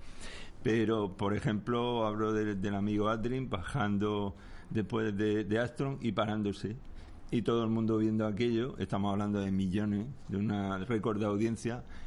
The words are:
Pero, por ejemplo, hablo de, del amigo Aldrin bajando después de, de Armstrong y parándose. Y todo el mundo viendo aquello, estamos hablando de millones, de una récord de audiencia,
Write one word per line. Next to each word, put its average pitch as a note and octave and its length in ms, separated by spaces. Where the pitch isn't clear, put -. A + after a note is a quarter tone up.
Pero, G#2+ 520
por G#2 200
ejemplo, A#2+ 720
hablo G#2+ 260
de, G#2+ 220
del G2+ 200
amigo G#2 340
Aldrin A#2+ 400
bajando G#2 880
después A2 440
de, G#2+ 280
de G2+ 160
Armstrong C3+ 420
y A2+ 120
parándose. G#2+ 600
Y A2+ 140
todo A#2 200
el A2+ 60
mundo A2 300
viendo A2 260
aquello, A#2 540
estamos G2 340
hablando G#2 260
de G2 120
millones, G2+ 560
de G2 100
una G2+ 420
récord G#2 400
de G#2+ 60
audiencia, A2+ 580